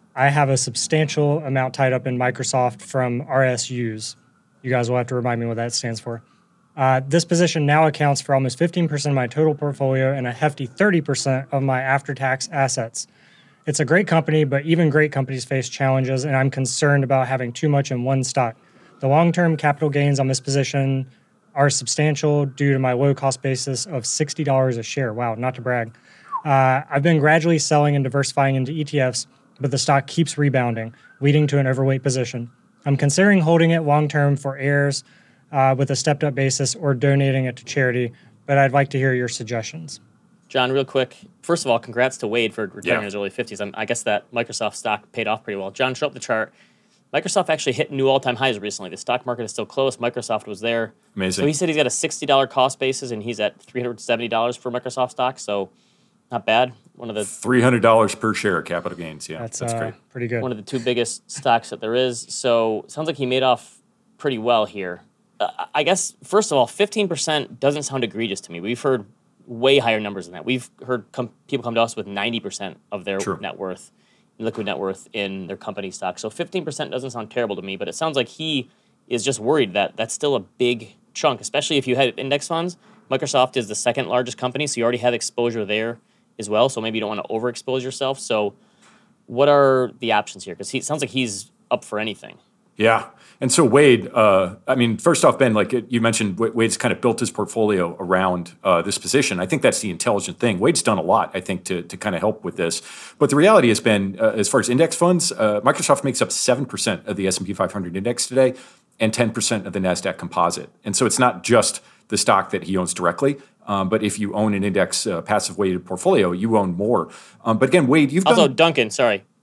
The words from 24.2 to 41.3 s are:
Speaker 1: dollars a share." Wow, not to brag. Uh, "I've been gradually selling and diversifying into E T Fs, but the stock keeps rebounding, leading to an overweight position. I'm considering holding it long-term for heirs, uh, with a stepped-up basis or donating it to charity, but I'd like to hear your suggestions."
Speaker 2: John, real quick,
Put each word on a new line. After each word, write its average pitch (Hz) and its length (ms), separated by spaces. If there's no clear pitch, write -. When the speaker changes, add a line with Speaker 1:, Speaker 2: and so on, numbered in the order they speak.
Speaker 1:
dollars 131 340
a 113 60
share." 123 300
Wow, 117 220
not 123 200
to 123 60
brag. 117 320
Uh, 135 440
"I've 143 140
been 160 160
gradually 156 400
selling 147 360
and 139 80
diversifying 135 520
into 131 160
E 156 120
T 143 160
Fs, 127 280
but 131 120
the 143 60
stock 139 300
keeps - 300
rebounding, 120 560
leading 147 280
to 143 120
an 135 80
overweight 131 360
position. 123 460
I'm 143 100
considering 185 460
holding 165 300
it 165 100
long-term 147 560
for 139 200
heirs, 143 460
uh, 135 260
with 139 140
a 135 40
stepped-up 143 400
basis 135 400
or 143 180
donating 135 520
it 123 120
to - 80
charity, 123 480
but 143 120
I'd 139 140
like 139 180
to 143 80
hear 131 160
your 123 140
suggestions." 117 720
Speaker 2:
John, 127 240
real 135 140
quick, 131 300